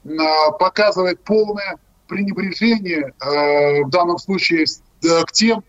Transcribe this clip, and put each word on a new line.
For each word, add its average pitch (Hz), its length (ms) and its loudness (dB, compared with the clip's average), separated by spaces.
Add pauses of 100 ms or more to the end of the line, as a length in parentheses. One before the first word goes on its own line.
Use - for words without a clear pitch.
а, 156 460 0
показывает 185 720 0
полное 208 560 -2 (280)
пренебрежение, 190 1120 -2
э, 147 640 2
в 131 60 -4
данном 175 300 0
случае 170 480 0
с-, - 160 -10 (200)
э, 165 200 4
к - 80 -8
тем 220 380 2